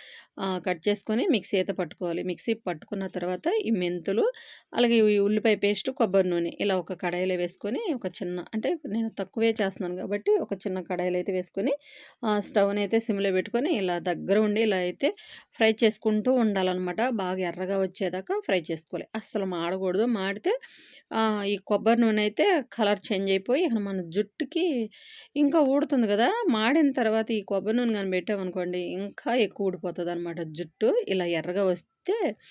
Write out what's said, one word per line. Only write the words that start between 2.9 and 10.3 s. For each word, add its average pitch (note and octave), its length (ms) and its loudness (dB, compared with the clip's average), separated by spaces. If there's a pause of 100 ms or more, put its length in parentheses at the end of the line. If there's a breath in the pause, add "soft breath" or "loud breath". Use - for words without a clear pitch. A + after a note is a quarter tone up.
తర్వాత F3+ 400 -6 (180)
ఈ A3+ 60 -2
మెంతులు, F#3 600 0 (420 loud breath)
అలాగే A#3 400 4
ఈ G#3 40 4
ఉల్లిపాయ G#3 380 4
పేస్ట్, G3+ 360 0
కొబ్బరి F#3+ 380 2
నూనె E3+ 300 0
ఇలా G3 180 2
ఒక F#3 160 -4
కడాయిలో F3+ 420 -2
వేసుకొని, G#3+ 600 -4
ఒక A#3 100 -8
చిన్న, F3+ 480 -6
అంటే B3+ 240 -2 (100)
నేను A3 220 -4 (100)
తక్కువే A3 300 0
చేస్తున్నాను F#3+ 460 -2
కాబట్టి G3+ 360 -2